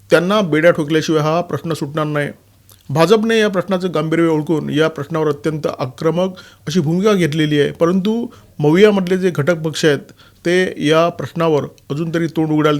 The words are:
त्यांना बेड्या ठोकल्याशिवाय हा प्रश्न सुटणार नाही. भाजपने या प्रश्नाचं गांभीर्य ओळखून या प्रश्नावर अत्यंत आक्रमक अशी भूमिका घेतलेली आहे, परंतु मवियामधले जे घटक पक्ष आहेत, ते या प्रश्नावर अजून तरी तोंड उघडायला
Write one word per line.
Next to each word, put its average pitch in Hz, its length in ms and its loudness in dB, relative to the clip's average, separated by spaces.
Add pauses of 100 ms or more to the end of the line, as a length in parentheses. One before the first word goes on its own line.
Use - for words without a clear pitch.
त्यांना 185 320 2
बेड्या 156 300 4
ठोकल्याशिवाय 156 500 0
हा 156 200 0
प्रश्न 165 320 -6
सुटणार 151 320 -6
नाही. 147 240 -4 (600)
भाजपने 214 500 2
या 214 80 2
प्रश्नाचं 190 460 -2
गांभीर्य 160 340 0
ओळखून 151 420 -2
या 151 180 2
प्रश्नावर 156 400 -4
अत्यंत 151 400 -2 (120)
आक्रमक 160 540 -2 (340)
अशी 156 120 -2
भूमिका 180 340 2
घेतलेली 151 460 0
आहे, 147 120 0
परंतु 190 560 -2 (320)
मवियामधले 185 580 4
जे 185 120 0
घटक 147 260 0
पक्ष 160 300 -2
आहेत, 143 140 2 (460)
ते 185 280 0 (140)
या 165 220 4
प्रश्नावर 160 540 -2 (260)
अजून 160 240 -6
तरी 165 140 -2
तोंड 160 220 -2
उघडायला 151 300 2